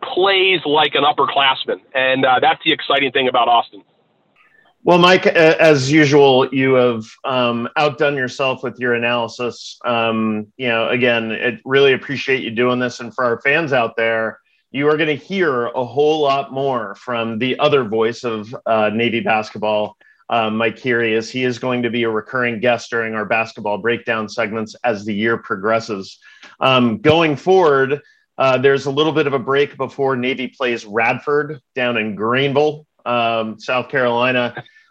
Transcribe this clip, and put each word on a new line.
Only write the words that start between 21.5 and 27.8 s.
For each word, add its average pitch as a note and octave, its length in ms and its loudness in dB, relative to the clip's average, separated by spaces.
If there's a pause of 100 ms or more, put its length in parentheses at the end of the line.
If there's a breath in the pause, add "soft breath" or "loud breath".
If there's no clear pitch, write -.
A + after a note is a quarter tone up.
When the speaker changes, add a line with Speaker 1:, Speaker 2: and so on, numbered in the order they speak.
Speaker 2:
going B2 240 -4
to A#2+ 80 -2
be A#2+ 140 -2
a A2+ 60 -2
recurring A#2 500 -4
guest A#2+ 320 -2
during A2+ 240 -4
our G#2+ 100 -6
basketball G#2+ 540 -4
breakdown A2+ 500 -4
segments A2 540 -6
as G#2+ 200 -2
the G#2+ 80 -6
year A2+ 260 -2
progresses. G#2+ 840 -4 (400 loud breath)
Um, B2 400 2
going D3+ 360 4
forward, C#3+ 640 2 (380 soft breath)